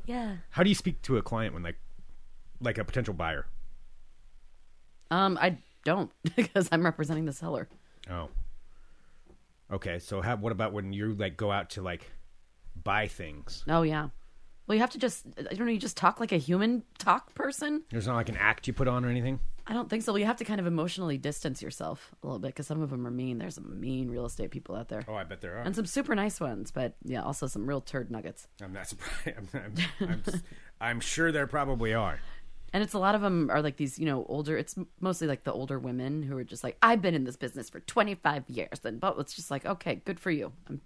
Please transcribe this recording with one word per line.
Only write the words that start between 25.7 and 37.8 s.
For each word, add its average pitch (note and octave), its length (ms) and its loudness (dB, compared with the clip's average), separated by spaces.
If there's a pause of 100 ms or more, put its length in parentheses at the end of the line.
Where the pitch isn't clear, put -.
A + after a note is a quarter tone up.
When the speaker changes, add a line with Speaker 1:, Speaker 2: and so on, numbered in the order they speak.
Speaker 1:
some G#3+ 100 0
super C#4 300 0
nice G3+ 240 0
ones, A2+ 320 -4
but, - 240 -4 (100)
yeah, B2 180 -4
also C3+ 240 -4
some G#2 200 -4
real C#3 120 -2
turd B2+ 320 -6
nuggets. - 360 -8 (140)
Speaker 2:
I'm F#2+ 120 -10
not F#2 140 -6
surprised. - 500 -4
<laughs> G2 160 -10
I'm, C3 80 -4 (400)
I'm, F3+ 80 0
I'm, - 180 0
s-, F3 140 0 (400)
I'm A#2 180 2
sure E3 320 4
there D3 160 2
probably C3 460 2
are. G2 260 2 (540)
Speaker 1:
And G3 80 2
it's G#3 120 0
a G#3 60 0
lot G3 160 6
of G#3 80 2
'em F3 280 4
are, D3 100 6
like, D3 160 0
these, C#3 220 -2
you D#3+ 60 0
know, C3+ 240 2
older, D3 280 0
it's - 200 -4
m-, F#3 100 -6 (120)
mostly, F3+ 280 0
like, C3+ 160 -2
the C3+ 100 -2
older C3+ 240 -2
women B2+ 460 -2
who C3+ 140 -2
are B2 80 -4
just - 180 -10
like, B2+ 180 -4
"I've A3+ 200 8
been F3 120 4
in C3+ 120 2
this B2 100 -4
business A#2+ 340 -8
for - 120 -14